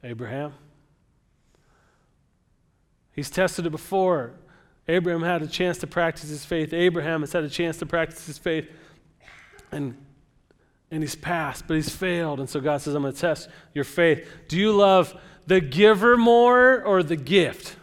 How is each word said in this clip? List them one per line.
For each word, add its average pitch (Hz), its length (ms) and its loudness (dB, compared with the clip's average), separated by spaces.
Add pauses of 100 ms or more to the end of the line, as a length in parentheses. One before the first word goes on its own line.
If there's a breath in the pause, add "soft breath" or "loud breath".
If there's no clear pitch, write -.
Abraham." 123 500 -10 (2500)
He's 143 180 -10
tested 180 340 -2
it 165 60 -4
before. 160 640 -2 (560 soft breath)
Abraham 170 340 -2
had 170 180 -2
a 156 60 -8
chance 175 320 -4
to - 80 -10
practice 165 420 -4
his 151 160 -12
faith. 160 300 -4
Abraham 165 460 0
has 143 120 -8
had 165 120 -2
a 147 40 -8
chance 165 300 -4
to 165 80 -8
practice 160 400 -6
his 151 120 -16
faith. 160 300 -4 (1040 loud breath)
And, 135 260 -10 (920)
and 160 120 -6
he's 147 120 -8
passed, 156 520 -8
but 160 80 -4
he's 156 200 -4
failed. 170 460 -4
And 135 100 -8
so 147 100 -6
God 143 220 -2
says, 147 120 -6
"I'm 147 80 -2
gonna 139 120 -4
test 160 340 -4 (240 loud breath)
your 143 120 -4
faith. 165 440 0 (200 loud breath)
Do 160 100 -2
you 214 140 2
love 196 420 4 (320 loud breath)
the 185 140 4
giver 208 580 6
more 240 640 6
or 190 200 2
the 160 140 -2
gift 143 680 0